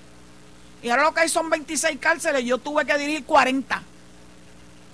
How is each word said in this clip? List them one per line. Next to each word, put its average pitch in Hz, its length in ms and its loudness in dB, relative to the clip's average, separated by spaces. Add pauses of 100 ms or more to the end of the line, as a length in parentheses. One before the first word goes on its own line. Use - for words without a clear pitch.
(840)
Y 226 60 -4
ahora 254 140 2
lo 311 100 2
que 320 80 2
hay 330 80 2
son 330 200 -2
veintiséis 311 500 -2
cárceles, 311 460 0
yo 247 120 0
tuve 294 280 -2
que 294 120 0
dirigir 294 280 -4
cuarenta. 262 580 2 (1120)